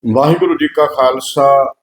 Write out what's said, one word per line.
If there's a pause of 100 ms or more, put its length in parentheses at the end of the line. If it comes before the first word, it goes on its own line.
ਵਾਹਿਗੁਰੂ
ਜੀ
ਕਾ
ਖਾਲਸਾ